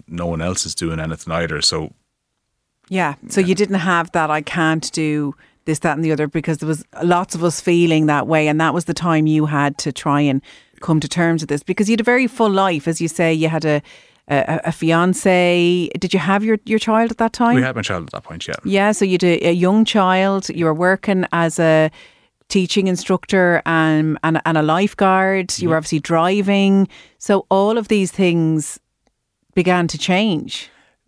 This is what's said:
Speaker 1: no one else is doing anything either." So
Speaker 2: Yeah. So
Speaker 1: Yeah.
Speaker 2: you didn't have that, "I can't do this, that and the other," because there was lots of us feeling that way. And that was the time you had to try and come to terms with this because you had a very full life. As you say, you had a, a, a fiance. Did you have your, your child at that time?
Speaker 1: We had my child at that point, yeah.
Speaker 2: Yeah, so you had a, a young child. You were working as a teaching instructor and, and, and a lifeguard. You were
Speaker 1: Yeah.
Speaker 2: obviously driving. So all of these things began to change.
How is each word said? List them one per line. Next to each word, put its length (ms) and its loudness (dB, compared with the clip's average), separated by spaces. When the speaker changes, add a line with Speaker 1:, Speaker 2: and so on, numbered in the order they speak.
Speaker 1:
no 200 -8
one 160 -4
else 240 -4
is 100 -10
doing 240 -6
anything 320 -10
either." 300 -4
So 320 -4
Speaker 2:
Yeah. 260 -2
So 120 0
Speaker 1:
Yeah. 80 0
Speaker 2:
you 60 2
didn't 220 0
have 360 0
that, 180 0
"I 120 -2
can't 500 -2
do 420 -4
this, 160 -2
that 160 -2
and 80 -2
the 80 0
other," 160 -2
because 300 -4
there 100 -6
was 160 -4
lots 320 0
of 100 -6
us 160 -2
feeling 460 2
that 200 0
way. 220 2
And 120 0
that 140 0
was 100 -2
the 100 -4
time 320 0
you 200 2
had 320 -2
to 140 -6
try 280 -2
and 220 0
come 200 0
to 80 -4
terms 340 0
with 60 -8
this 140 -4
because 260 -2
you 60 2
had 60 2
a 40 -4
very 220 2
full 240 0
life. 380 0
As 120 -2
you 80 -2
say, 240 0
you 160 0
had 160 -4
a, 160 2
a, 360 0
a 80 -2
fiance. 1160 2
Did 140 -4
you 60 2
have 260 0
your, 220 2
your 140 0
child 320 0
at 60 -8
that 140 0
time? 220 2
Speaker 1:
We 80 4
had 140 -4
my 60 -2
child 240 -4
at 40 -18
that 140 -10
point, 240 -14
yeah. 60 -6
Speaker 2:
Yeah, 280 2
so 120 -2
you 80 0
had 120 2
a, 240 2
a 40 4
young 320 4
child. 640 2
You 160 -4
were 100 2
working 580 0
as 280 0
a 300 4
teaching 400 0
instructor 760 0
and, 600 2
and, 200 0
and 140 0
a 40 2
lifeguard. 960 0
You 100 -2
were 60 2
Speaker 1:
Yeah. 40 2
Speaker 2:
obviously 220 -2
driving. 880 2
So 300 0
all 300 2
of 100 -4
these 220 2
things 680 0
began 340 2
to 80 -8
change. 720 -2